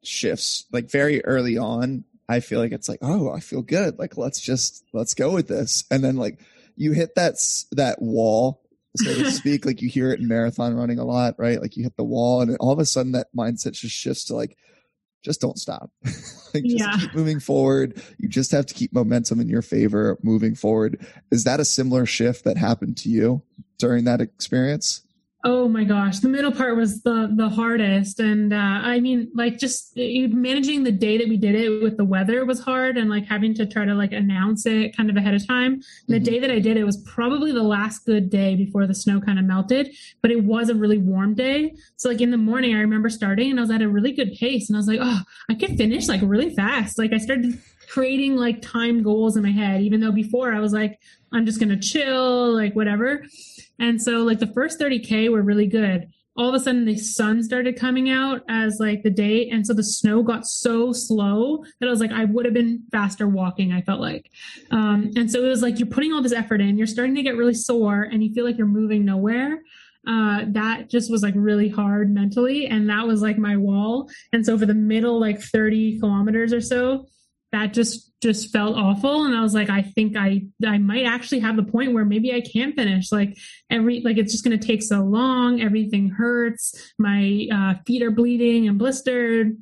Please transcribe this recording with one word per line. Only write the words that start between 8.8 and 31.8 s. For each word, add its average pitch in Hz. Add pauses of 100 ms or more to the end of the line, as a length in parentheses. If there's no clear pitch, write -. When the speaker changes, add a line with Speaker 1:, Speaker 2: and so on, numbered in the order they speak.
Speaker 1:
so -
to 277
Speaker 2:
<laughs> -
Speaker 1:
speak. 143
Like, 135
you 123
hear 131
it -
in 120
marathon 117
running 120
a 123
lot, 120
right? 117
Like, -
you 117
hit 123
the 120
wall, 120
and 117
then 127
all 127
of 151
a 160
sudden 131
that 123
mindset 117
just -
shifts -
to, 120
like, 117 (680)
"Just -
don't -
stop." - (140)
<laughs> 127 (420)
Like, 147
just 240
Speaker 2:
Yeah. 208
Speaker 1:
keep -
moving 156
forward. 135 (140)
You -
just -
have 143
to -
keep -
momentum 117
in 120
your 117
favor 107
moving 113
forward. 110 (240)
Is 117
that 135
a 147
similar 127
shift 120
that 104
happened 110
to -
you 113 (360)
during 120
that 120
experience? - (420)
Speaker 2:
Oh 247
my 220
gosh. 202
The 262
middle 277
part 240
was 220
the, 226
the 220
hardest. 214
And, 214
uh, 208
I 208
mean, 247
like, 240
just, -
uh, 247
managing 269
the 254
day 214
that 226
we 220
did 202
it 214